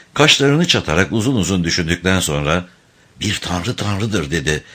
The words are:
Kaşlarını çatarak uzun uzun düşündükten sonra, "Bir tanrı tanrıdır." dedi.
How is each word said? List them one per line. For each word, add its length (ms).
Kaşlarını 540
çatarak 440
uzun 240
uzun 280
düşündükten 560
sonra, 460
"Bir 180
tanrı 360
tanrıdır." 560
dedi. 320